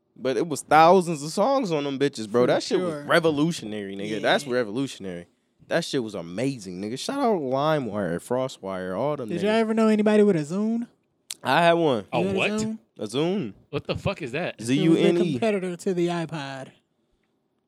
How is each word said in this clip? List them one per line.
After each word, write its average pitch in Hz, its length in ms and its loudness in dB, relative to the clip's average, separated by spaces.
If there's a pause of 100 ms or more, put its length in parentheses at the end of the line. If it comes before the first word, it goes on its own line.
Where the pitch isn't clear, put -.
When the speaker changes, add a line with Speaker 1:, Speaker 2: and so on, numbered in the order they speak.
(160)
Speaker 1:
But 123 200 -2
it 131 100 0
was 151 160 -6
thousands 165 600 6
of 156 80 -8
songs 254 400 0
on 147 120 -2
them 139 140 -4
bitches, 123 320 -2
bro. 120 140 4
Speaker 2:
For - 20 4
Speaker 1:
That 190 160 2
shit - 180 0
was 180 120 -2
Speaker 2:
sure. 147 100 -10
Speaker 1:
revolutionary, 143 920 0
nigga. 104 260 -6
That's 127 240 0
Speaker 2:
Yeah. 127 80 -6
Speaker 1:
revolutionary. 101 720 -6 (400)
That 165 180 -2
shit 139 200 -2
was 107 100 -8
amazing, 95 680 -6
nigga. 107 180 -6
Shout - 200 -6
out 226 220 0
LimeWire, 127 800 0
FrostWire, 95 760 -4
all 143 200 -2
them 123 120 -8
Speaker 2:
Did 170 120 -4
Speaker 1:
niggas. - 20 -6
Speaker 2:
y'all 208 100 0
ever 220 220 0
know 220 140 4
anybody 214 340 4
with 202 140 4
a 156 40 0
Zune? 214 460 -4 (560)
Speaker 1:
I 135 200 4
had 170 120 8
one. 139 380 2
Speaker 3:
A - 80 0
Speaker 2:
You 180 80 2
had 196 60 -2
a 196 40 0
Speaker 3:
what? 196 140 0
Speaker 2:
Zune? 220 260 -2 (200)
Speaker 1:
A 113 80 -6
Zune. 147 480 -2 (160)
Speaker 3:
What - 160 -6
the 175 100 -2
fuck - 260 -6
is 120 100 -8
that? 147 220 -4
Speaker 2:
It - 60 -14
was 110 80 -6
the 127 80 2
Speaker 1:
Z 151 80 2
U 165 120 6
N 170 220 4
E. 170 140 0
Speaker 2:
competitor 185 440 -2
to 190 180 -2
the 175 140 0
iPod. 170 200 -4
Speaker 1:
That 139 440 -10 (960)